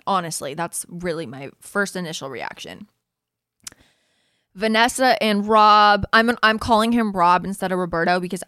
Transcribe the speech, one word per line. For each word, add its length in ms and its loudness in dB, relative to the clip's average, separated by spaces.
Honestly, 480 -6
that's 340 -8
really 380 -8
my 320 -16
first 360 -6
initial 320 -10
reaction. 600 -14
Vanessa 680 2
and 240 0
Rob, 640 6
I'm, 300 4
I'm 160 2
calling 340 0
him 200 0
Rob 340 2
instead 260 -6
of 60 -2
Roberto 420 0
because 280 -8